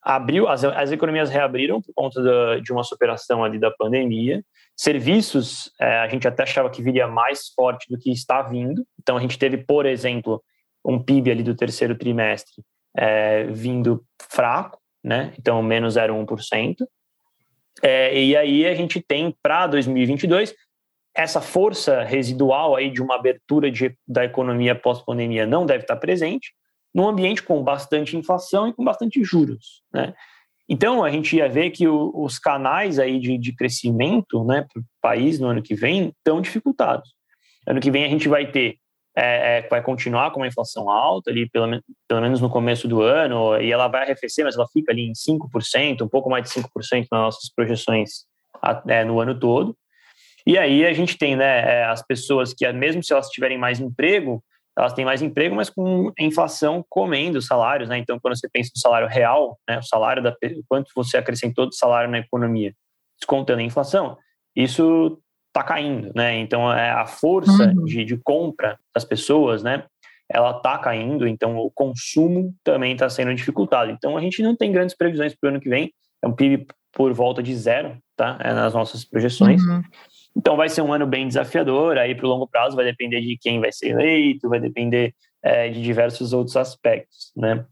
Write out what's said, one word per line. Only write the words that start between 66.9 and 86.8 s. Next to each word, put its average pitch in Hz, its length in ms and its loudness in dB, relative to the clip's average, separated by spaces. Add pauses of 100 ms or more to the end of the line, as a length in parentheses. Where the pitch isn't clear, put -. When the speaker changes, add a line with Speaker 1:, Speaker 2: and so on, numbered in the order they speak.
Speaker 1:
a 117 160 -2
força 190 580 4
Speaker 2:
Uhum. 180 200 4
Speaker 1:
de, 117 200 -4
de 120 120 -4
compra 151 640 -2 (140)
das 117 100 0
pessoas, 117 600 0
né, 131 200 -2 (460)
ela 120 240 2
tá 131 240 -2
caindo, 123 500 -2
então 113 300 -2
o 113 140 -4
consumo 165 800 0 (100)
também 127 320 0
tá 127 140 0
sendo 123 240 -2
dificultado. 120 580 0
Então, 143 240 -4
a 160 60 -4
gente 185 220 -2
não 226 120 2
tem 214 160 0
grandes 180 240 0
previsões 151 400 0
pro 143 140 0
ano 139 100 -2
que 139 80 -8
vem, 131 240 0 (320)
é - 40 0
um 117 40 0
pib 139 360 2 (260)
por 135 200 2
volta 123 280 0
de 127 140 -4
zero, 120 420 -2 (180)
tá? 123 240 -2
É, 120 140 -2
nas 113 200 0
nossas 117 300 -4
projeções. 123 600 4
Speaker 2:
Uhum. 175 180 2 (540)
Speaker 1:
Então, 165 200 2
vai 160 140 2
ser 160 140 -2
um 147 100 0
ano 147 140 0
bem 131 200 -2
desafiador, 143 680 0
aí 123 160 0
pro 123 140 -4
longo 127 200 0
prazo 127 280 0
vai 127 100 2
depender 120 360 -4
de 120 200 -4
quem 117 180 0
vai 113 120 0
ser - 180 -6
eleito, 143 580 2
vai 117 120 2
depender, 120 560 -2 (260)
é, 120 260 2
de 117 140 -8
diversos 117 500 0
outros 123 240 -2
aspectos, - 800 -4